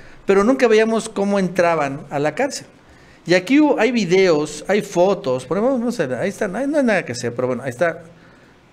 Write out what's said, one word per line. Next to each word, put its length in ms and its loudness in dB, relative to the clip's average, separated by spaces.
pero 180 4
nunca 240 4
veíamos 400 2
cómo 300 -2
entraban 720 0
a 80 -4
la 160 -2
cárcel. 320 -6
Y 60 0
aquí 260 4
hu-, 200 4
hay 140 2
videos, 760 0
hay 140 2
fotos, 640 0
ponemos, 340 -2
no 120 -2
sé, 220 -4
ahí 140 -4
están, 280 -6
ahí 100 -4
no 100 -2
hay 80 2
nada 220 0
que 60 -8
hacer, 220 -6
pero 140 -2
bueno, 140 -4
ahí 80 -6
está 320 -2